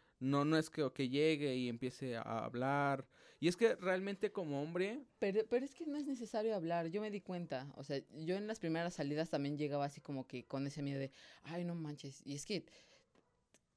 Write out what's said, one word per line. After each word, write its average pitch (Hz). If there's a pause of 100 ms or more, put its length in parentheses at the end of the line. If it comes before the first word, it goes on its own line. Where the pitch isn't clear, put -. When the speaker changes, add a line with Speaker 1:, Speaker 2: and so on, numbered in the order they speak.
(200)
Speaker 1:
no, 139
no 156
es 160
que, 147
que 135
llegue 143
y 123
empiece 120
a 113 (220)
hablar. 135 (340)
Y 156
es 175
que 220
realmente 190
como 147
hombre 185 (140)
Speaker 2:
Pero, 202
pero 247
es 277
que 339
no 285
es 285
necesario 226
hablar, 170
yo 180
me 214
di 202
cuenta. 151
O 143
sea, 139 (120)
yo 160
en 208
las 220
primeras 170
salidas 147
también 143
llegaba 143
así 143
como 135
que 123
con 139
ese 143
miedo 139
de, 135 (320)
"Ay, 170
no 175
manches". 147
Y 139
es 143
que, 202 (1120)